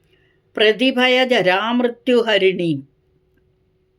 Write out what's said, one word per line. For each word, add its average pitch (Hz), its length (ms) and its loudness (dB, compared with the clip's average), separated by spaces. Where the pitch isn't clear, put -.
പ്രതിഭയ 254 680 0
ജരാമൃത്യുഹരിണീം, 208 1600 0